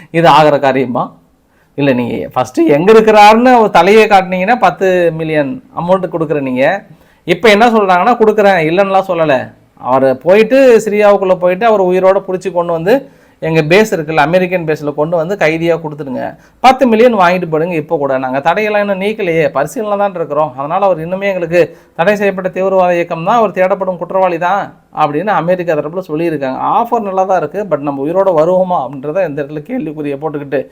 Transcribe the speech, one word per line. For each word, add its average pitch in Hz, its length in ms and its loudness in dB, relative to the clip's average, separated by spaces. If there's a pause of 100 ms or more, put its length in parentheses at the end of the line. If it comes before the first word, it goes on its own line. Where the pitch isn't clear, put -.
(120)
இது 165 160 2
ஆகிற 147 320 4
காரியமா? 131 560 -2 (600)
இல்ல, 139 180 0
நீங்க 120 400 -4
ஃபர்ஸ்ட் - 240 -4
எங்க 220 360 4
இருக்கிறாருன்னு 214 600 6
அவர் 220 160 4
தலையை 202 380 4
காட்டினீங்கன்னா 185 480 2
பத்து 180 560 2
மில்லியன் 156 520 -4 (160)
அமௌண்ட் 175 360 -2
கொடுக்குற 156 260 -4
நீங்க, 135 440 -2 (380)
இப்ப 175 260 0
என்ன 214 200 4
சொல்றாங்கன்னா, 208 480 2
"கொடுக்குறேன், 202 400 2
இல்லைன்னுலாம் 190 500 0
சொல்லல, 143 460 -2 (240)
அவர் 131 400 0
போயிட்டு 220 680 4
சிரியாவுக்குள்ள 202 500 2
போயிட்டு 180 300 0
அவர் 214 160 2
உயிரோட 185 460 2
பிடிச்சி 185 240 -6
கொண்டு 170 200 -2
வந்து 185 380 -2 (300)
எங்க 160 220 0
பேஸ் 202 320 2
இருக்குல்ல, 160 220 -4
அமெரிக்கன் 175 500 0
பேஸ்ல 147 280 -4
கொண்டு 151 220 -2
வந்து 170 200 -2
கைதியா 165 440 0
கொடுத்துடுங்க, 143 560 -10 (240)
பத்து 262 280 4
மில்லியன் 226 280 4
வாங்கிட்டு 180 340 0
போடுங்க, 160 260 -2
இப்ப 156 220 -4
கூட 135 200 -2
நாங்க 131 220 -4
தடையெல்லாம் 208 400 0
இன்னும் 202 220 -2
நீக்கலையே, 190 480 -2
பரிசீலனை 214 480 -4
தான் 202 160 -2
இருக்கிறோம், 151 440 -4
அதனால 160 280 -2
அவர் 165 220 -2
இன்னுமே 185 140 -8
எங்களுக்கு 175 560 -2 (180)
தடை 190 200 0
செய்யப்பட்ட 190 340 -2
தீவிரவாத 185 440 0
இயக்கம் 165 300 -4
தான், 202 120 0
அவர் 214 160 2
தேடப்படும் 185 460 -2
குற்றவாளி 180 400 -2
தான்" 175 360 -4 (220)
அப்படின்னு 151 320 -2
அமெரிக்கா 175 460 -2
தரப்புல 151 340 -4
சொல்லியிருக்காங்க. 151 540 -4
ஆஃபர் 220 380 -2
நல்லா 190 240 -2
தான் 190 140 0
இருக்கு, 170 320 -6
but 151 80 0
நம்ம 139 280 -6
உயிரோட 185 220 0 (120)
வருவோமா 180 480 0
அப்படின்றத 147 400 -6
இந்த 147 160 -6
இடத்துல 147 140 -12
கேள்விக்குறியை 151 600 -8
போட்டுக்கிட்டு 143 540 -6